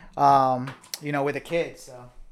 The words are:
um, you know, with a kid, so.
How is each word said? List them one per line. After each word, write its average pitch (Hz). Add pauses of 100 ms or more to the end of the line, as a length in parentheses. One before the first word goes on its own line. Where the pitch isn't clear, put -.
(160)
um, 135 (280)
you 147
know, 143
with 143
a 139
kid, 160
so. 123 (220)